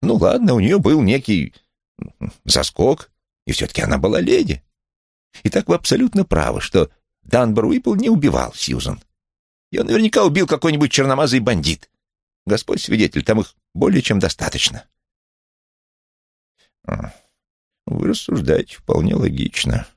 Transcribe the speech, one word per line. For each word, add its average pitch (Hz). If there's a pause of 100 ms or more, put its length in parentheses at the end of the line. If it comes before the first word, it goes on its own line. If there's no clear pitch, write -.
Ну 214
ладно, 214
у 117
неё 143
был 156
некий 104 (880)
заскок, - (340)
и -
всё-таки -
она -
была 92
леди. - (800)
Итак, -
вы 170
абсолютно 202
правы, 62
что - (320)
Данбор 117
Уиппл 247
не 226
убивал 139
Сьюзен. - (720)
Её -
наверняка 220
убил 175
какой-нибудь 147
черномазый 135
бандит. 85 (560)
Господь -
свидетель, 104
там 110
их - (180)
более 135
чем 104
достаточно". - (2000)
"А, - (720)
вы -
рассуждаете -
вполне -
логично. 67